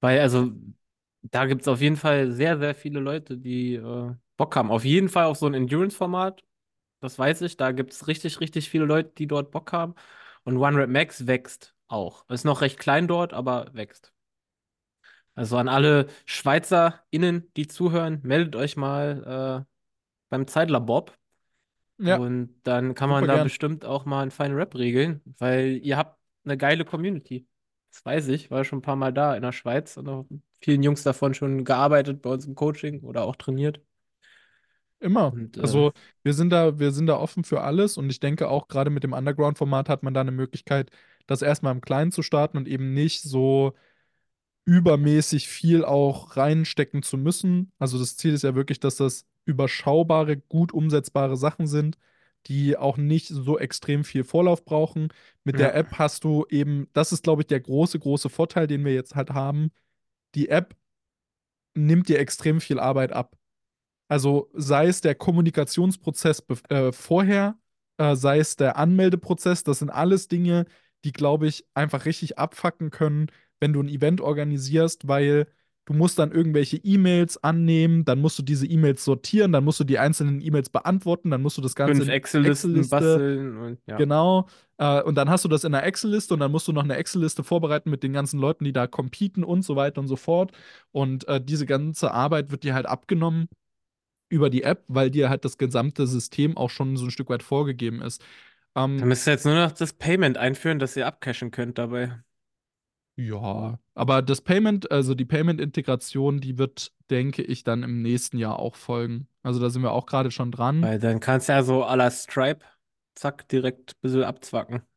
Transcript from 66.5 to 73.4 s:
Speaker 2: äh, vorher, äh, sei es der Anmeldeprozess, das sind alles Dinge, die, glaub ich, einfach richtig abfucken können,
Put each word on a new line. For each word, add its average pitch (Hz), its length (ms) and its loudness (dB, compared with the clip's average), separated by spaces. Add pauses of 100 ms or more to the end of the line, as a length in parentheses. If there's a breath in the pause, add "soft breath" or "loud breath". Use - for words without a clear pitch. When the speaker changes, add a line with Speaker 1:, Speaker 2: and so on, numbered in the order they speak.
Speaker 2:
äh, 135 220 2
vorher, 196 640 2 (400)
äh, 147 180 4
sei 139 240 4
es 156 180 0
der 131 200 2
Anmeldeprozess, 180 840 2
das 143 160 0
sind 147 120 -4
alles 185 380 2
Dinge, 175 360 2 (400 soft breath)
die, 139 80 -6
glaub 147 300 2
ich, 151 220 -2 (100)
einfach 147 300 -2
richtig 160 340 -6
abfucken 156 520 -4
können, 151 360 0 (320 soft breath)